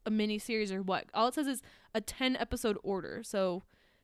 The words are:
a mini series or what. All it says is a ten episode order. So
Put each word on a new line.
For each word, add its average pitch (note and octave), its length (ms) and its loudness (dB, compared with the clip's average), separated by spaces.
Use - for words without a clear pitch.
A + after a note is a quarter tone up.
a A3+ 60 -2
mini G#3+ 280 2
series G#3+ 320 0
or F#3+ 100 -2
what. F#3 320 0
All A3+ 140 4
it C4 60 2
says D4+ 140 0
is C4 140 -2
a A3+ 80 2
ten B3+ 360 0
episode A3+ 440 0
order. F#3 420 -4
So F#3+ 400 0